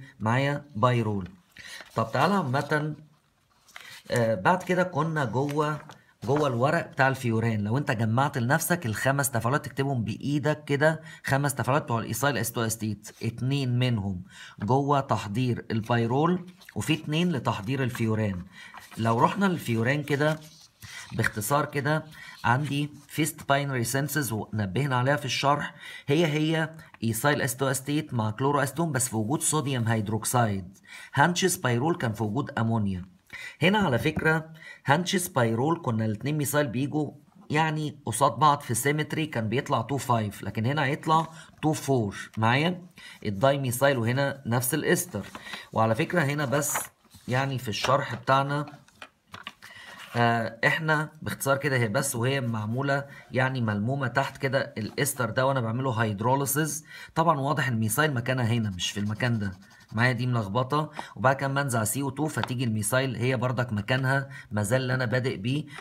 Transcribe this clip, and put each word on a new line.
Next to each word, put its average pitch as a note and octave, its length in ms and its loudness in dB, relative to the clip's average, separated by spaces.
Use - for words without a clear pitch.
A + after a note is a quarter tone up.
معايا C3+ 440 0
بايرول. G#2+ 520 2
طب A2+ 180 0
تعالى D#3 220 4
عامة، D3+ 600 0
آه، A2+ 240 2
بعد D#3+ 280 4
كده F3+ 200 2
كنا D#3 420 -2
جوه، C#3+ 540 -2
جوه C#3+ 240 2
الورق C3+ 420 0
بتاع C3+ 180 4
الفيوران. A2+ 560 0
لو A2+ 140 0
انت D3 120 -2
جمعت B2 480 0
لنفسك D#3+ 480 0
الخمس C3+ 440 0
تفاعلات A#2+ 340 0
تكتبهم C3+ 400 -2
بايدك D3 600 -2
كده، D#3 380 2
خمس C#3 300 2
تفاعلات C3+ 280 2
بتوع A#2 160 0
الايثايل A#2 400 0
اسيتو A#2 220 -2
استيت، A2 500 -4
اتنين B2 560 0
منهم G2 440 0
جوه C#3 380 2
تحضير A#2 680 -2
البايرول A#2+ 760 2
وفي C3+ 200 -2
اتنين D#3+ 380 0
لتحضير B2 500 -2
الفيوران. A2 600 0
لو A2+ 200 2
رحنا F#3 280 4
للفيوران C3+ 560 0
كده D3+ 380 0
باختصار A2+ 520 0
كده، D3 400 0
عندي C#3+ 460 2
فيست - 400 -4
باينري C#3 360 2
سينسز C3+ 480 0
ونبهنا A2 640 -2
عليها C3+ 200 4
في C#3+ 80 -4
الشرح، C#3+ 500 0
هي D#3+ 200 4
هي D#3 440 2
ايثايل A2+ 380 2
اسيتو C3 280 0
استيت D3 440 -2
مع A2 160 0
كلورو C#3 300 2
اسيتون D#3 320 0
بس B2+ 160 0
في A2 80 -4
وجود A#2 260 0
صوديوم C3 460 0
هيدروكسيد. G#2+ 880 0
هانشز F3 420 4
بايرول B2+ 400 0
كان A#2 160 0
في A2+ 100 -4
وجود G#2+ 360 -2
امونيا. G#2+ 460 0
هنا G3 160 4
على D#3 200 2
فكرة D#3+ 520 0
هانشز F3 420 2
بايرول B2 560 0
كنا A2 200 0
الاتنين B2+ 340 -2
ميثايل D3 280 0
بيجوا C3 440 -2
يعني D#3 560 0
قصاد C#3 260 2
بعض C#3+ 280 4
في A#2+ 140 -4
سيمتري D3+ 520 0
كان A2+ 220 -4
بيطلع A#2 320 0
تو C#3+ 160 -4
فايف، A2+ 460 -2
لكن A2 240 -2
هنا C#3+ 180 0
هيطلع D#3 440 2
تو D#3 100 4
فور. A#2 640 -2
معايا؟ C#3 440 2
الداي C3+ 320 4
ميثايل C3 400 2
وهنا B2 480 0
نفس A#2+ 280 0
الاستر. D#3 520 0
وعلى A2 220 4
فكرة D#3+ 280 0
هنا C#3+ 220 0
بس C#3 320 0
يعني C3 300 0
في A#2+ 100 -10
الشرح B2+ 460 0
بتاعنا، C#3 520 2
آه، A#2 500 2
احنا D#3 420 2
باختصار - 340 0
كده C3+ 200 0
هي A#2 120 4
بس B2 280 0
وهي C3 240 0
معمولة B2 640 -2
يعني C3 300 0
ملمومة A#2 480 0
تحت C3+ 280 -2
كده C3 420 -2
الاستر A#2 520 -2
ده C3 160 2
وانا C3+ 140 2
بعمله A#2+ 320 -2
هيدروليسيس. B2+ 920 0
طبعًا D#3+ 260 4
واضح C3+ 280 0
الميثايل A#2+ 460 2
مكانها B2+ 300 0
هنا A2 260 2
مش F2+ 200 -4
في G2+ 100 -4
المكان G#2+ 380 0
ده، G2+ 140 -4
معايا A#2+ 200 2
دي B2+ 140 -2
ملخبطة. B2+ 640 0
وبعد C3 200 4
كده C#3 120 -2
منزع C3+ 360 0
سي C3 180 -2
او C#3 80 -2
تو D3 160 -2
فتيجي B2+ 380 -2
الميثايل A#2+ 520 0
هي B2+ 200 2
بردك A#2+ 360 0
مكانها C3 560 0
ما G#2+ 120 0
زال C3 200 2
اللي B2+ 120 -2
انا C3 100 0
بادئ A#2+ 320 0
بيه، B2+ 280 -2